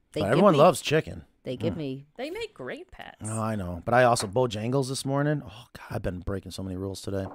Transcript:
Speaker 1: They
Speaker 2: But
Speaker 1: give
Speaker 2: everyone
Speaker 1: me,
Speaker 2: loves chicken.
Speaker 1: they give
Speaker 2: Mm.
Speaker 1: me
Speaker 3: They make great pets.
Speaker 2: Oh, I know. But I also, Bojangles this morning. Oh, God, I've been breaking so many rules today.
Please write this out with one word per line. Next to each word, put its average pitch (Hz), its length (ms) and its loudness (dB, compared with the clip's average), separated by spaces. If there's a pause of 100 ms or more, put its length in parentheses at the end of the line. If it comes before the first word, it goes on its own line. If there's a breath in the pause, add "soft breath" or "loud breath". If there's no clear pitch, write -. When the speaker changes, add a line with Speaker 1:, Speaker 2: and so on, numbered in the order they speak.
(140)
Speaker 1:
They - 80 -2
Speaker 2:
But 101 60 0
Speaker 1:
give 104 40 2
Speaker 2:
everyone 175 220 8
Speaker 1:
me, 139 60 6
Speaker 2:
loves 156 220 8
chicken. 92 440 -2 (180)
Speaker 1:
they 131 140 -8
give 165 160 -2
Speaker 2:
Mm. - 40 -8
Speaker 1:
me 139 280 -8 (100)
Speaker 3:
They 269 160 -8
make 440 240 -8
great 180 360 -12
pets. - 340 -18
Speaker 2:
Oh, 110 160 -4
I 110 140 -2
know. 87 300 -6
But 113 80 0
I 123 120 8
also, 120 200 4
Bojangles 120 640 0
this 135 160 -6
morning. 143 400 0
Oh, - 280 -18
God, - 180 -18
I've - 100 -4
been 90 200 -6
breaking 95 300 -8
so 95 120 -10
many 95 140 -6
rules 95 240 -6
today. 95 320 -4